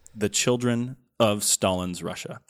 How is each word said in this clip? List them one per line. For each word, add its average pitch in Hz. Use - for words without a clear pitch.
The 104
children 123
of 104
Stalin's 90
Russia. 92